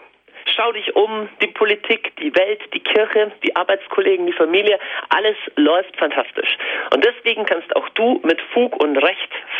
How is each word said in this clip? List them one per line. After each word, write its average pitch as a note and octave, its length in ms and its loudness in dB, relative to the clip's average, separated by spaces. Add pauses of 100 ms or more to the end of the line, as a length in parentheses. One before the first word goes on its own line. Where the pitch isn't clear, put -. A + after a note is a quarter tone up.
(560)
Schau A3+ 160 0
dich G#3+ 240 -6
um, G#3+ 320 0 (140)
die - 60 0
Politik, G#3+ 680 -2
die D3 180 -6
Welt, G3+ 280 0 (100)
die - 80 -8
Kirche, G#3+ 520 2 (120)
die - 100 -2
Arbeitskollegen, F#3+ 720 0
die F3 60 0
Familie, F#3+ 460 2 (360)
alles G#3 220 2 (200)
läuft D#3+ 420 2
fantastisch. - 580 -2 (380)
Und - 100 4
deswegen A3+ 400 0
kannst - 320 -2
auch - 140 -2
du A#3 340 2
mit D#3+ 160 2 (140)
Fug B3 280 2
und D3 140 2
Recht D#3+ 320 0 (320)